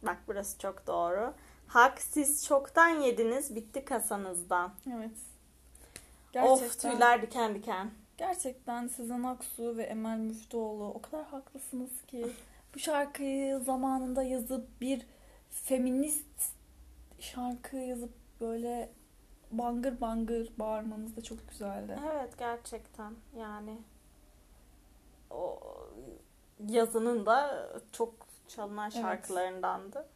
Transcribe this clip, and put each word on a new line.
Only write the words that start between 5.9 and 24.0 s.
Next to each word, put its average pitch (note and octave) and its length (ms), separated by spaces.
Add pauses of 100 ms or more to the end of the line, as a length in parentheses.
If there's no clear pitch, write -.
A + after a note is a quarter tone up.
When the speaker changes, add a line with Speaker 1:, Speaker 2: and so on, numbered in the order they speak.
Speaker 1:
Of, C4 160
Speaker 2:
Gerçekten. A#3+ 300
Speaker 1:
tüyler A#3+ 320
diken A3 320
diken. G3+ 360 (280)
Speaker 2:
Gerçekten B3+ 720
Sezen B3 340
Aksu B3 540
ve A3+ 60
Emel A3 360
Müftüoğlu A3 680
o G#3 180
kadar D#4 240
haklısınız C4+ 640 (160)
ki. A#3+ 200 (480)
Bu C#4+ 40
şarkıyı C#4 800
zamanında C4 640
yazıp B3+ 580
bir B3+ 260 (440)
feminist C4 1040 (680)
şarkı B3 560
yazıp B3 340 (300)
böyle A#3 500 (600)
bangır A#3+ 500
bangır A3+ 580
bağırmanız A3 580
da A3+ 60
çok A3+ 280
güzeldi. G3+ 480 (140)
Speaker 1:
Evet, C4+ 260
gerçekten. A#3 720 (260)
Yani G#3+ 400 (1500)